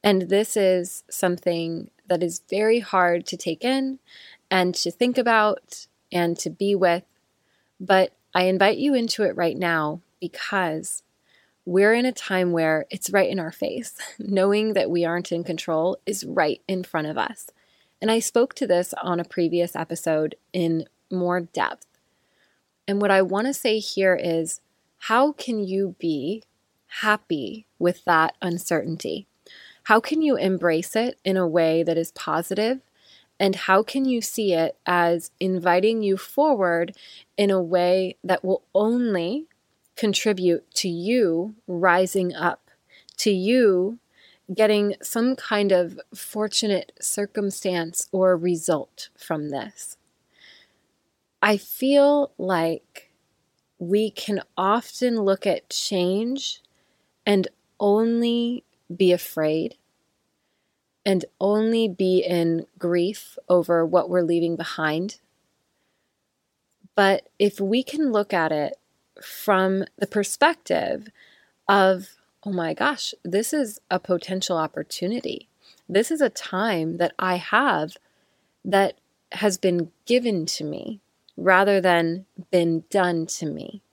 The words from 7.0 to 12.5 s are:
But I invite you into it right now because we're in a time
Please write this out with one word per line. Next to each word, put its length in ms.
But 320
I 100
invite 320
you 180
into 300
it 120
right 200
now 460
because 800
we're 300
in 120
a 60
time 400